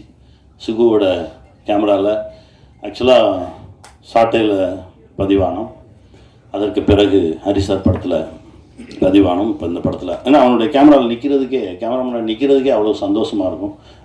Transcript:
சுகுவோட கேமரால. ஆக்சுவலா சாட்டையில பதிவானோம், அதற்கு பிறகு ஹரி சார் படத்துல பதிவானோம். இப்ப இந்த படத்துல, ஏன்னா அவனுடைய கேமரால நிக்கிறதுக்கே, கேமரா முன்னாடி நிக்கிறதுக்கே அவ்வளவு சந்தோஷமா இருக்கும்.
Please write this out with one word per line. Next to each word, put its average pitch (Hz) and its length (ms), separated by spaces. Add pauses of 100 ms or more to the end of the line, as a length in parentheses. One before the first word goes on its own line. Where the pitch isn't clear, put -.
(640)
சுகுவோட 110 400 (640)
கேமரால. 104 480 (680)
ஆக்சுவலா 120 340 (920)
சாட்டையில 113 420 (640)
பதிவானோம், 98 540 (840)
அதற்கு 101 280 (100)
பிறகு 98 280 (260)
ஹரி 95 220
சார் 95 200
படத்துல 90 280 (840)
பதிவானோம். 95 540
இப்ப 87 180
இந்த 87 140
படத்துல, 90 260 (160)
ஏன்னா 143 160
அவனுடைய 117 280
கேமரால 139 400
நிக்கிறதுக்கே, 131 500 (200)
கேமரா 120 240
முன்னாடி 117 260
நிக்கிறதுக்கே 135 460
அவ்வளவு 107 280
சந்தோஷமா 101 440
இருக்கும். 98 260 (300)